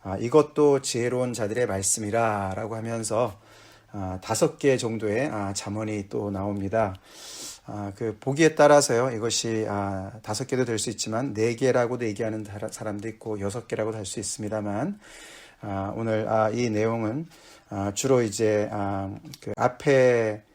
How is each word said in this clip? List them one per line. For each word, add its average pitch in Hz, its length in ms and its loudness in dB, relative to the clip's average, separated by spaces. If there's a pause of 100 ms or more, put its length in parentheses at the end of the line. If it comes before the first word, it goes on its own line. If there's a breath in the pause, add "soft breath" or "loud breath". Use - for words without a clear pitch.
아, 98 160 -6
"이것도 143 640 4
지혜로운 123 520 -2
자들의 110 340 0
말씀이라"라고 104 1080 -2
하면서, 113 640 -2 (520 loud breath)
아, 92 300 -6
다섯 - 360 0
개 135 200 4
정도의, 113 500 -2
아, 101 260 -4
잠언이 107 560 -6
또 104 220 -4
나옵니다. 98 640 -2 (760 loud breath)
아, 104 280 -8
그 110 240 -4
보기에 156 340 4
따라서요, 143 560 6
이것이, 110 560 -2
아, 98 460 -4 (100)
다섯 110 240 -6
개도 127 160 0
될 113 160 -2
수 123 100 -4
있지만 113 440 -4
네 110 220 2
개라고도 123 500 2
얘기하는 107 400 -4
사라-, 104 240 -8
사람도 107 400 -8
있고 107 320 -8
여섯 101 260 -4
개라고도 110 300 -2
할 104 80 -6
수 107 160 -6
있습니다만, 107 760 -4 (600 loud breath)
아, 98 380 -4
오늘, 110 320 0
아, 110 200 4
이 120 200 0
내용은, 113 580 0 (400 loud breath)
아, 101 260 -4
주로 131 280 4
이제, 107 500 2
아, 98 420 -4 (280)
그 110 160 -8
앞에 120 840 4 (120)